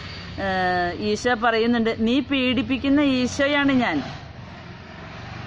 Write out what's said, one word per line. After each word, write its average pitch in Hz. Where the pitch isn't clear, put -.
ഏ, 185
ഈശോ 240
പറയുന്നുണ്ട്, 226
"നീ 233
പീഡിപ്പിക്കുന്ന 262
ഈശോയാണ് 277
ഞാൻ." 208